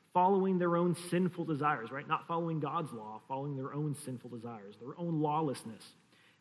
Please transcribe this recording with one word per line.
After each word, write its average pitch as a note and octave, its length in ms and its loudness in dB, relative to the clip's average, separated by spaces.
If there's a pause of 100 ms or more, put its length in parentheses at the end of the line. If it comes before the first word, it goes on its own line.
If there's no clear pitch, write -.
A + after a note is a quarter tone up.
(140)
following F#3+ 440 6
their F3 180 4
own F3 200 4 (140)
sinful E3+ 360 2
desires, C#3+ 460 0
right? C3+ 160 -8
Not D#3 200 0
following E3 320 0
God's D3 320 -2
law, A2 360 -10
following C#3 280 -4
their C3 180 -6
own D3 300 -2
sinful B2 280 -10
desires, A2 500 -12
their C3 160 -12
own E3+ 240 0
lawlessness. D3 600 -2 (580)